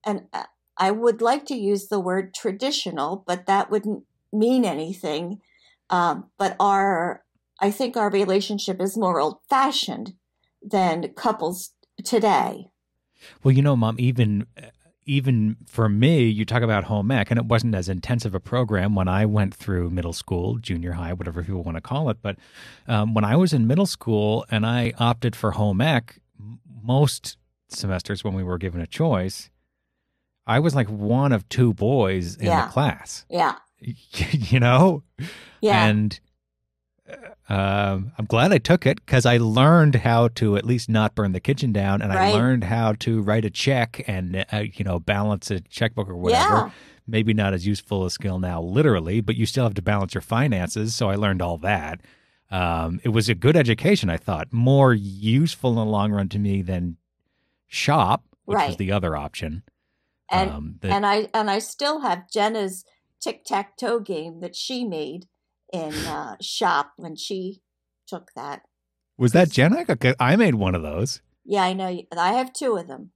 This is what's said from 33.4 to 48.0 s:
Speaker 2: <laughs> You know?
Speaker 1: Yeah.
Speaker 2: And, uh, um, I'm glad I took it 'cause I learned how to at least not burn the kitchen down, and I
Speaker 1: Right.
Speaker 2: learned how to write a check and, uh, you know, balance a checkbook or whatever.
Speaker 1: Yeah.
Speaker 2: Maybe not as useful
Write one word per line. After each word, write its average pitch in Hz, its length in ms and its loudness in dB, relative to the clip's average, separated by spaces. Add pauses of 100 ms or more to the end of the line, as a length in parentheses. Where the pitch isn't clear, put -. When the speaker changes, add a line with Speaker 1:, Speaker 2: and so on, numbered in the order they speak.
Speaker 2:
<laughs> - 60 -14 (460)
You 127 280 2
know? 127 440 6 (580)
Speaker 1:
Yeah. 110 240 4
Speaker 2:
And, 107 320 2 (880)
uh, - 440 -12
um, 98 680 0
I'm 107 80 -4
glad 131 260 4
I 156 60 4
took - 260 2
it - 220 0
'cause 127 200 4
I 123 120 6
learned 135 580 6
how 117 320 4
to 110 280 0
at 98 100 -2
least 120 220 -2
not 110 260 2
burn 101 180 0
the 90 80 -4
kitchen 135 320 0
down, 98 300 0
and 101 100 -2
I 95 40 0
Speaker 1:
Right. 101 180 4
Speaker 2:
learned 120 300 2
how 113 300 2
to 113 280 -2
write 107 220 2
a 101 60 -2
check 123 580 -2
and, 92 440 -4
uh, 107 120 -2 (100)
you 104 100 -6
know, 90 140 -2
balance 101 520 -2
a 95 100 -2
checkbook 110 480 -4
or 90 80 -10
whatever. 247 380 2 (120)
Speaker 1:
Yeah. - 40 -14 (360)
Speaker 2:
Maybe 110 260 0
not 101 220 2
as 90 120 -4
useful 101 380 -2